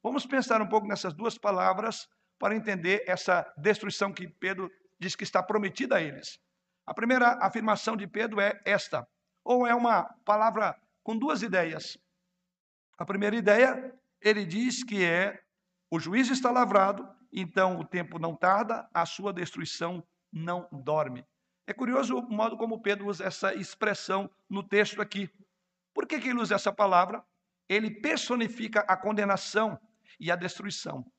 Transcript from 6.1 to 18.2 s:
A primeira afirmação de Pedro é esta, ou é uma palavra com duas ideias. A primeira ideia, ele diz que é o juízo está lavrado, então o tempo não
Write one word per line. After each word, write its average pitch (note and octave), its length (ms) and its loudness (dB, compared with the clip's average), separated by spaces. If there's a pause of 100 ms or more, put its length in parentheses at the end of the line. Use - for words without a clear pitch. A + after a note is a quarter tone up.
A - 60 -10
primeira B3 480 4
afirmação G#3+ 560 0
de G3+ 100 -6
Pedro G#3 340 -2
é G#3 240 2
esta, F3+ 440 0 (340)
ou B3 240 4
é A#3+ 80 4
uma A#3 300 4 (200)
palavra G#3+ 540 2 (240)
com A3+ 140 -6
duas C4 260 0
ideias. E3+ 540 -2 (1000)
A E3+ 60 -6
primeira G3+ 300 -2
ideia, B3 640 4 (220)
ele G#3 240 4
diz A#3+ 400 -2
que G3+ 200 0
é F3 380 0 (480)
o E3+ 80 0
juízo A3+ 340 2
está B3+ 180 0
lavrado, G#3 580 4 (240)
então F#3 480 0
o D#3 40 -6
tempo E3+ 340 -6
não E3 180 -4